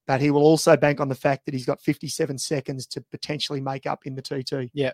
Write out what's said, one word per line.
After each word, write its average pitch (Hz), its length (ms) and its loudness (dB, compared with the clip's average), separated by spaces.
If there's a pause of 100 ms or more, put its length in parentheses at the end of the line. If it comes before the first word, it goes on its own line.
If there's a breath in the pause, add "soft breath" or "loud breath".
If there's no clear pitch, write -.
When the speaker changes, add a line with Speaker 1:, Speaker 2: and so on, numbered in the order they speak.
Speaker 1:
But 135 140 0
he 147 100 4
will 147 120 4
also 156 340 8
bank 147 240 2
on 139 80 -2
the 135 60 -2
fact 139 320 -2
that 143 80 -6
he's 127 100 -6
got 143 160 -4
fifty-seven 143 580 -4
seconds 135 500 -6
to - 120 -14
potentially - 600 -8
make 135 260 -6
up - 180 -4
in 135 120 -10
the 131 60 -12
T 139 200 -8
T. 127 320 -6
Speaker 2:
Yeah, 139 200 -2